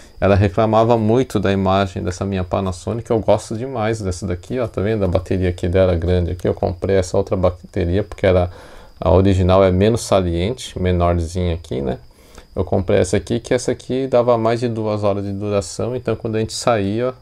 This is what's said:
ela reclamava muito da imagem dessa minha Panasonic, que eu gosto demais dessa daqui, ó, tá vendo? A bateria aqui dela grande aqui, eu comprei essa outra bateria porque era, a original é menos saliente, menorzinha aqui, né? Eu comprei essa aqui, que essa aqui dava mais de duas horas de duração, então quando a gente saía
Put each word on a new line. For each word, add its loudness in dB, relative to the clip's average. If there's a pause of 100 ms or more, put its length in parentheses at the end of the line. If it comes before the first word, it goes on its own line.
(200)
ela 4
reclamava 4
muito 2
da 2
imagem 0
dessa -6
minha -2
Panasonic, -4
que -4
eu 2
gosto 0
demais -4
dessa -4
daqui, -6
ó, -2
tá -6
vendo? 0
A 2
bateria 0
aqui -4
dela 4
grande 0
aqui, -4
eu 0
comprei -2
essa 0
outra -2
bateria -2
porque -4
era, 4 (500)
a 2
original 4
é 6
menos 2
saliente, -2
menorzinha 0
aqui, -6
né? -4 (580)
Eu -2
comprei 0
essa 0
aqui, -4
que -4
essa -2
aqui -4
dava 2
mais 0
de -2
duas -4
horas 0
de -6
duração, -4
então -4
quando -6
a 0
gente -4
saía -2